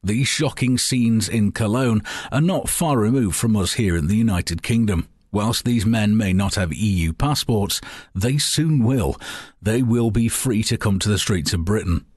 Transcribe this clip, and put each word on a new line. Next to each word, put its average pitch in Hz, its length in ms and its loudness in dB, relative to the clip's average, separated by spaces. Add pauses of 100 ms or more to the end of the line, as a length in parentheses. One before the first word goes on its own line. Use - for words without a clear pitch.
These 113 280 -2
shocking 127 480 0
scenes 117 500 2
in 104 240 0
Cologne 117 520 0 (280)
are 135 80 0
not 165 300 0
far 151 280 0
removed 113 380 2
from 110 220 2
us 92 160 0
here 92 240 0
in 76 100 0
the 101 80 2
United 92 480 0
Kingdom. 104 460 0 (200)
Whilst 104 360 -2
these 117 200 0
men 107 300 2
may 107 160 2
not 98 240 0
have 90 160 -2
E 104 160 -2 (200)
U 80 40 0
passports, 120 720 -2 (340)
they 120 220 0
soon 151 480 2
will. 113 340 0 (420)
They 113 220 0
will 117 260 2
be 113 200 2
free 113 340 -2
to 117 140 -2
come 98 220 0
to 107 100 -2
the 101 100 2
streets 87 320 -2
of 82 140 -2
Britain. 92 400 -2 (120)